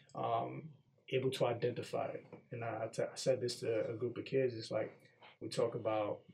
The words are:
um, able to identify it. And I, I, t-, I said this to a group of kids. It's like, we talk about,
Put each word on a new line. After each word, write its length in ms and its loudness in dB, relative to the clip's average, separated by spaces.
um, 500 0
able 180 4
to 160 2
identify 600 0
it. 180 -6
And 100 -6
I, 220 -2
I, 40 -2
t-, 140 -2
I 120 2
said 260 2
this 200 -2
to 300 2
a 40 -2
group 240 -2
of 80 -4
kids. 280 4
It's 160 -8
like, 220 0
we 80 -6
talk 260 2
about, 440 0